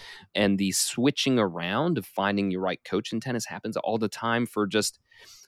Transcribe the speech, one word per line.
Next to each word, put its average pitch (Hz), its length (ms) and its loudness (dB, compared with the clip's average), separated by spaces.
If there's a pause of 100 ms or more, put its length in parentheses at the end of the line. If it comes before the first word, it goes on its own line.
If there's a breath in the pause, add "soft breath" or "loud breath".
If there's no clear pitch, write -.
(340 loud breath)
and 98 240 4
the 95 140 2
switching 131 680 2
around 104 600 0
of 98 80 -4
finding 101 460 0
your 92 100 -2
right 92 240 -2
coach 98 260 -2
in 113 80 -4
tennis 120 260 -4
happens 107 320 -8
all 113 200 0
the 110 100 0
time 117 380 0
for 107 200 0
just, 101 320 0 (500 soft breath)